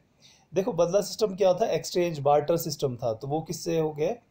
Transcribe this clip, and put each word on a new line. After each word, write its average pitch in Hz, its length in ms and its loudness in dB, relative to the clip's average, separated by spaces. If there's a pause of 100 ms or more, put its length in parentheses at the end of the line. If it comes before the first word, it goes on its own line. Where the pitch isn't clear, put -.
(540)
देखो 190 180 0
बदला 170 280 2
सिस्टम 196 360 -2
क्या 196 120 4
होता 180 160 4
है? 233 80 0
एक्सचेंज 165 460 -2
बार्टर 147 380 4
सिस्टम 147 400 -4
था, 113 180 -4
तो 139 120 -10
वो 151 140 -2
किससे 165 380 -4
हो 156 140 -2
गया? 156 220 -2 (160)